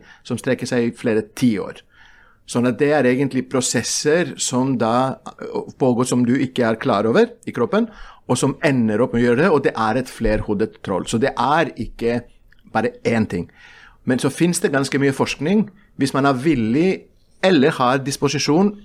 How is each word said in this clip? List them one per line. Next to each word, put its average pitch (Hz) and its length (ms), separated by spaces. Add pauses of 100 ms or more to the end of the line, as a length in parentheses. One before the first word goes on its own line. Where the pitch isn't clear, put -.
(220)
som 117 160
strekker 123 280
seg 120 200
i 113 100
flere 110 260 (120)
tiår. 107 480 (640)
Sånn 120 220
at 120 80
det 143 160
er 147 120
egentlig 127 440
prosesser 135 920
som 127 360
da, 120 400 (240)
eh, - 200 (200)
pågår 123 260
som 123 180
du 120 100
ikke 131 340
er 113 80
klar 110 300
over 208 240 (160)
i - 60
kroppen, 196 360 (400)
og - 80
som 139 260
ender 117 380
opp 123 140
med 120 80
å 120 60
gjøre 120 80
det, 170 140
og 143 120
det 151 140
er 110 200
et 127 160
flerhodet 107 680
troll. 92 220
Så - 140
det 131 200
er 143 380
ikke 117 460 (500)
bare 110 180 (140)
én 113 240
ting. 87 220 (540)
Men 127 140
så 143 120
finnes 170 300
det 175 120
ganske 139 280
mye 139 120
forskning, 151 580 (280)
hvis 135 140
man 139 140
er 139 80
villig 135 680 (380)
eller 165 280
har 131 280
disposisjon 147 880